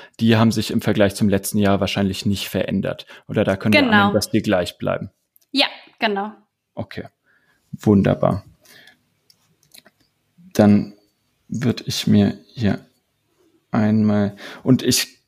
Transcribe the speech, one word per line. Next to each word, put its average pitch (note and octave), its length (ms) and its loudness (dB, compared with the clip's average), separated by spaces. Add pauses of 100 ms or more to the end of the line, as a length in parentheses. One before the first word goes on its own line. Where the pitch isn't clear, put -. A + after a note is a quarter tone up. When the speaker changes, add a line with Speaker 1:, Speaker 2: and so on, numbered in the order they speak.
(200)
Speaker 1:
die A2+ 180 4
haben A2+ 140 4
sich G#2+ 200 -4
im A2 100 -2
Vergleich G2+ 320 2
zum G#2+ 160 0
letzten G2 300 -2
Jahr G2 220 2
wahrscheinlich G2 440 -4
nicht G2+ 240 -4
verändert. F#2 560 -4 (220)
Oder G#2+ 160 -2
da F#2+ 120 0
können G#3+ 180 0
wir D4+ 80 4
Speaker 2:
Genau. A#3+ 120 0
Speaker 1:
annehmen, G3+ 220 2
dass - 160 -2
die G#3+ 100 0
gleich - 380 -2
bleiben? F#2+ 320 -6 (400)
Speaker 2:
Ja, C4+ 160 0 (320)
genau. G#3 320 -4 (420)
Speaker 1:
Okay, - 360 -12 (640)
wunderbar. F#2+ 720 2 (2000)
Dann G#2 420 4 (520)
würd A2+ 380 -4
ich - 220 -6
mir G#2 320 4 (160)
hier G#2+ 280 -4 (840)
einmal, G#2+ 640 0 (280)
und B2+ 180 2
ich - 460 -4